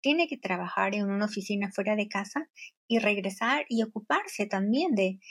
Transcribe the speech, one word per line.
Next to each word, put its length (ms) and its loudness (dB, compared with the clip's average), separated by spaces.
tiene 260 2
que 100 -8
trabajar 560 -2
en 160 0
una 160 0
oficina 460 -2
fuera 240 0
de 120 0
casa 400 -6
y 120 4
regresar 680 0
y 120 0
ocuparse 640 -2
también 480 2
de, 260 2